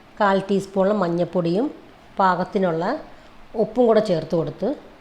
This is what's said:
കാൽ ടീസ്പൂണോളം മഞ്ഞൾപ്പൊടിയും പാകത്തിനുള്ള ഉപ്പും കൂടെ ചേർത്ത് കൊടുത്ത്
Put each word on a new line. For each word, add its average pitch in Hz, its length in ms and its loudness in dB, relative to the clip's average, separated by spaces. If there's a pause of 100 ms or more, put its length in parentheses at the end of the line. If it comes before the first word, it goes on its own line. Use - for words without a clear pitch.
(200)
കാൽ 196 180 4 (100)
ടീസ്പൂണോളം 196 540 0
മഞ്ഞൾപ്പൊടിയും 175 640 0 (540)
പാകത്തിനുള്ള 180 640 0 (800)
ഉപ്പും 247 260 0
കൂടെ 214 220 6
ചേർത്ത് 165 300 -2
കൊടുത്ത് 151 280 -4 (320)